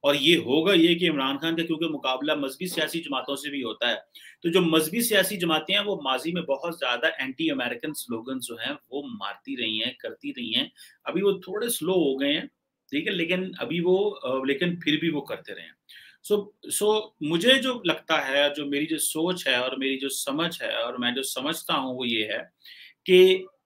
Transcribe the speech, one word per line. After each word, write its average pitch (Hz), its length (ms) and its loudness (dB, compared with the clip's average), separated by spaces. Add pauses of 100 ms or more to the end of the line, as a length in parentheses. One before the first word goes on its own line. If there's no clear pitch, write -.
और 143 120 4
ये 156 200 6
होगा 147 360 2
ये 175 220 6
कि 175 120 0
इमरान 139 320 0
खान 165 180 -2
का 165 60 -2
क्योंकि 165 260 -2
मुकाबला 143 480 -2
मजहबी 143 300 -6
सियासी 165 340 -2
जमातों 139 360 -4
से 143 140 -8
भी 139 120 -6
होता 117 260 -2
है, 110 80 0 (460)
तो 170 80 0
जो 185 100 6
मजहबी 160 420 2
सियासी 208 340 2
जमातें 170 380 0
हैं 208 60 2
वो 202 240 -2
माजी 131 280 -2
में 175 120 -2
बहुत 131 340 -4
ज्यादा 123 300 0
एंटी 135 400 -2
अमेरिकन 131 440 -2
स्लोगन 120 460 -6
जो 120 180 -10
हैं 120 160 -6
वो 147 340 -8
मारती 104 500 -10
रही 110 220 -2
हैं, 120 220 -4
करती 143 300 -10
रही 117 220 -8
हैं। 127 200 -2 (340)
अभी 156 160 -2
वो 196 100 4
थोड़े 208 360 -4
स्लो 180 240 -2
हो 143 240 4
गए 139 160 2
हैं, 180 140 -2 (440)
ठीक 151 160 -2
है, 208 80 -2
लेकिन 185 460 -2
अभी 170 200 -2
वो, 190 300 2
अ, 131 360 -2
लेकिन 170 300 0
फिर 151 240 0
भी 165 100 2
वो 151 100 -2
करते 104 320 -10
रहे 90 120 -14
हैं। 82 100 -20 (580)
So, 202 140 2 (280)
so 214 280 2 (200)
मुझे 175 320 4
जो 254 320 0
लगता 156 300 0
है, 143 380 2
जो 147 120 -4
मेरी 143 200 0
जो 160 120 -2
सोच 170 500 -2
है 123 140 4
और 131 160 -4
मेरी 135 180 0
जो 135 120 -4
समझ 139 540 -4
है 110 140 -4
और 123 220 -4
मैं 123 160 -2
जो 135 80 -4
समझता 147 520 -4
हूँ 131 220 -2
वो 127 80 -6
ये 117 200 0
है 107 280 -6 (540)
कि 185 400 8 (200)